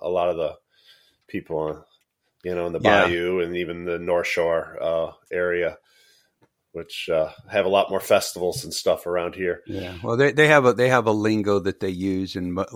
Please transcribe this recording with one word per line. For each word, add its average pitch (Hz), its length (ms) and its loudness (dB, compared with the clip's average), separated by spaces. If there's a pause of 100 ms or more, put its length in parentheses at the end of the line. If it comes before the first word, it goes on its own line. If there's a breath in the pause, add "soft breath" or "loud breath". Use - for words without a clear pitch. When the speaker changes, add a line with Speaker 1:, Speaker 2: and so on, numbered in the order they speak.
Speaker 1:
a - 80 -6
lot 90 220 0
of 82 60 -4
the 76 200 -4 (720 soft breath)
people, 78 400 -6
uh, 76 140 -10 (600)
you 90 120 -6
know, 87 120 -4
in 85 60 -4
the - 80 -4
Speaker 2:
Yeah. 101 240 4
Speaker 1:
bayou 87 360 0
and 87 160 -4
even 87 280 -6
the 85 140 -4
North 87 280 0
Shore, 82 560 -2
uh, 82 300 -2 (180)
area, 87 480 -2 (960)
which, - 380 -12
uh, 78 200 2 (200)
have 101 160 2
a 95 40 0
lot 98 200 4
more 95 100 -2
festivals 90 640 0
and 82 100 -12
stuff 87 320 0
around 87 280 -2
here. 90 320 -4
Speaker 2:
Yeah. 90 360 -8
Well, 117 140 -2
they, 139 160 4
they 151 160 6
have 147 160 8
a, 123 80 8
they 123 160 4
have 123 180 4
a 110 60 4
lingo 107 480 2
that 95 200 -4
they 95 100 -2
use, 95 460 -2
and 90 180 -4
mu-, 95 100 -2 (120)